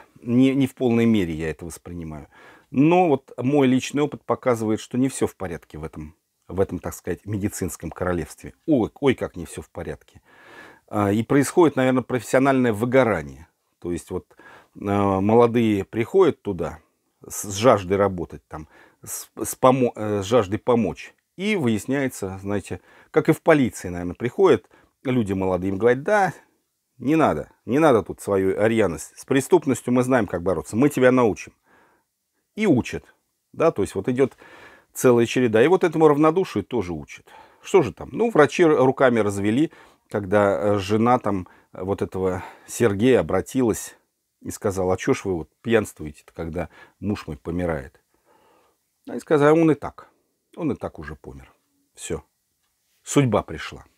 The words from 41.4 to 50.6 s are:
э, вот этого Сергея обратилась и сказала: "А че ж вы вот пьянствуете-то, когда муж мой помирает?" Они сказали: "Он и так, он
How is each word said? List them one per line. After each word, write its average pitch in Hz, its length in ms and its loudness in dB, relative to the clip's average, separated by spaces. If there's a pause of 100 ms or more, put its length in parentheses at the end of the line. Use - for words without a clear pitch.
э, - 100 -14
вот 98 200 -6
этого 92 420 -4 (220)
Сергея 113 540 2
обратилась 95 760 -4 (460)
и - 80 -12
сказала: 92 440 -2
"А - 20 0
че 131 180 -2
ж - 100 -6
вы 95 120 -4
вот 78 140 -10 (120)
пьянствуете-то, 107 720 -4
когда 82 340 -8 (320)
муж 101 260 -6
мой 78 100 -10
помирает?" 82 640 -6 (1080)
Они 233 120 -10
сказали: 151 380 4
"Он 165 120 4
и 147 40 2
так, - 340 -10 (480)
он 156 160 -4